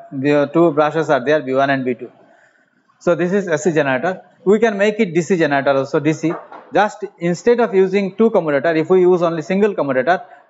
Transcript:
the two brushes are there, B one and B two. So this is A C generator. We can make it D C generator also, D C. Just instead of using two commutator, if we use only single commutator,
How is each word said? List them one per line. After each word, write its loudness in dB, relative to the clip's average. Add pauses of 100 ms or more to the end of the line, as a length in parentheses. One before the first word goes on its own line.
(120)
the 0
two 4
brushes 0
are 0
there, 2
B -6
one 0
and -2
B -4
two. -18 (880)
So 0
this -2
is -2
A -2
C 0
generator. -2 (220)
We 2
can 0
make 0
it 0
D 0
C -2
generator 0
also, 0
D 0
C. -4 (400)
Just -2 (140)
instead 0
of 0
using 0
two 4
commutator, 0
if -2
we 4
use 4
only -2
single -2
commutator, -2 (280)